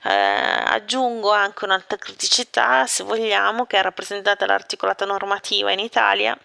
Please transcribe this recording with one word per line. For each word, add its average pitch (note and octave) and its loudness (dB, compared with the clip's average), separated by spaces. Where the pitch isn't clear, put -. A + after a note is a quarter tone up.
Eh, - -2
aggiungo G#3 0
anche G#3 0
un'altra F#3+ -2
criticità, - 0
se - -4
vogliamo, G#3+ -2
che G#3 0
è F#3+ 4
rappresentata G3+ -2
dall'articolata G3 0
normativa G3 -2
in F#3+ 0
Italia. G#3+ 2